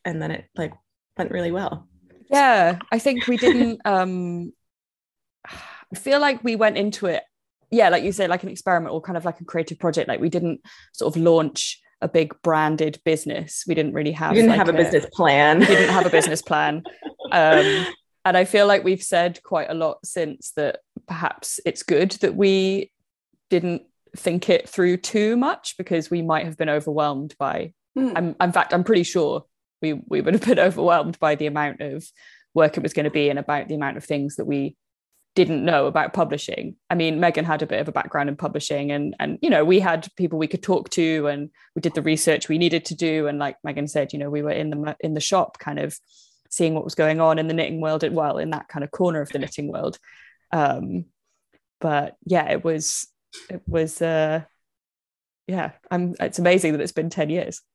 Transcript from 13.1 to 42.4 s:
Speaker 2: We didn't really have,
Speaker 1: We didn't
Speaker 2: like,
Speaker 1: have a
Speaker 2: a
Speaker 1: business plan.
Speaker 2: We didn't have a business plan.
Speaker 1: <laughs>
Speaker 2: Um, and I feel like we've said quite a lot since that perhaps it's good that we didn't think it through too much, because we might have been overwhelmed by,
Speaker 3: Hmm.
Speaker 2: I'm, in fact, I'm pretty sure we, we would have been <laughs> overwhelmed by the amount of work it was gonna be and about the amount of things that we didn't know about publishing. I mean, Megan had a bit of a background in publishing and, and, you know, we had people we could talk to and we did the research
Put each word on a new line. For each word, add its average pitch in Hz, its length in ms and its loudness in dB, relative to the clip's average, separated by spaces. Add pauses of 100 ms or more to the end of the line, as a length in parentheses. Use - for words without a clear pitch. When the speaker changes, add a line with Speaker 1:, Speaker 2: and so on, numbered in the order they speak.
Speaker 2:
We 170 80 0
didn't 151 180 0
really 151 200 -2
have, 156 180 -2
Speaker 1:
We 190 60 4
didn't 226 140 8
Speaker 2:
like, 202 80 4
Speaker 1:
have 175 100 2
a 165 40 4
Speaker 2:
a 160 40 0
Speaker 1:
business 160 360 4
plan. 151 460 6
Speaker 2:
We 160 60 8
didn't 190 280 6
have 185 120 4
a 175 40 0
business 156 320 2
plan. 151 460 -2
Speaker 1:
<laughs> - 60 -20 (380)
Speaker 2:
Um, 185 540 4 (400)
and 185 100 4
I 185 80 6
feel 202 220 4
like 202 180 4
we've 185 200 0
said 175 400 0
quite 160 260 -4
a 160 60 -6
lot 160 280 -4
since - 520 -8
that 147 240 -2 (280)
perhaps - 560 -6
it's - 200 -4
good 175 280 2 (100)
that 170 140 0
we 190 560 2 (600)
didn't 175 320 0 (340)
think 175 320 -2
it - 180 2
through 180 300 2
too 214 400 0
much, 285 400 -2
because 170 320 -4
we 175 140 -2
might 160 220 0
have 156 120 -10
been 156 120 -2
overwhelmed 147 680 -2
by, 139 360 -4 (220)
Speaker 3:
Hmm. 262 200 -2
Speaker 2:
I'm, 170 260 -2
in 180 100 2
fact, 175 220 0
I'm 180 100 4
pretty 185 200 4
sure 160 400 -2 (400)
we, 156 100 -2
we - 280 -4
would 185 120 2
have 208 100 2
been 254 160 4
<laughs> 175 80 6
overwhelmed 170 520 2
by 151 160 2
the 151 100 -4
amount 147 360 -4
of 147 220 -8 (520)
work 156 220 4
it 151 60 -2
was 156 100 -4
gonna 151 180 -2
be 143 180 2
and 139 80 -2
about 143 300 -4
the 156 80 -6
amount 143 220 -6
of 147 80 -14
things 147 320 -4
that - 80 -6
we 143 300 -4 (600)
didn't 160 280 2
know 151 220 2
about 151 280 -2
publishing. 165 640 -4 (140)
I 175 60 -2
mean, 160 240 0
Megan 170 260 2
had 156 160 -2
a 156 60 -4
bit 107 120 -2
of 151 80 -4
a 151 60 -8
background 143 360 -2
in 143 60 -4
publishing 143 560 -4
and, 143 280 -4
and, 147 220 -4
you 330 80 2
know, 160 140 4
we 180 160 6
had 165 280 0 (100)
people 165 220 -2
we 156 80 -2
could - 160 -8
talk - 280 -2
to 160 360 0
and 147 220 -6 (260)
we 165 60 -6
did 160 120 -2
the 156 80 -4
research 156 480 0